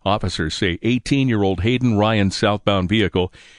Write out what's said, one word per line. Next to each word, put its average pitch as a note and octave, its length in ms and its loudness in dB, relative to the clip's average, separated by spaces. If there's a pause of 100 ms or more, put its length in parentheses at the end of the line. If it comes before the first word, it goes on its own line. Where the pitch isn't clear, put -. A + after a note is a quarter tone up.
Officers F#2 520 -2
say F2+ 260 -2
eighteen-year-old A2+ 760 0
Hayden A#2+ 380 0
Ryan G#2 340 2
southbound G2+ 580 0
vehicle F#2+ 420 0 (280)